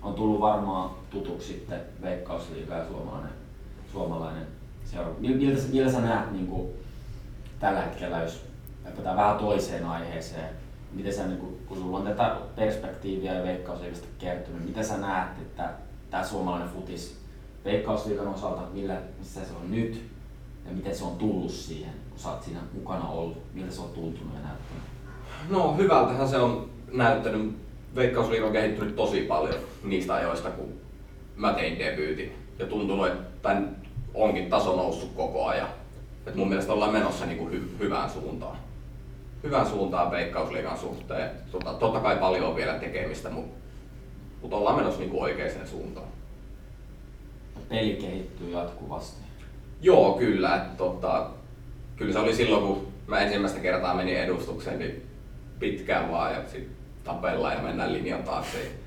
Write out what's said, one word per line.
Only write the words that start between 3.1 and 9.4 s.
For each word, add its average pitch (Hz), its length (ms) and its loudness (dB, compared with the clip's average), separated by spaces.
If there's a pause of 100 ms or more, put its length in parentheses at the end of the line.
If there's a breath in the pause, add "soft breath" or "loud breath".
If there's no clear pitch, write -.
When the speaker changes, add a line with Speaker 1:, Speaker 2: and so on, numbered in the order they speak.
Speaker 1:
suomalainen 82 540 -4 (380)
seura. 85 340 -4
Mil-, 131 180 4
miltä 139 240 6
sä, - 80 0
miltä 131 240 6
sä 120 80 4
näet 110 320 2
niinku 90 420 -2 (840 loud breath)
tällä 92 220 4
hetkellä, 85 420 -2
jos 85 220 -4 (420)
hypätään - 300 -2
vähän 104 220 6
toiseen 92 480 2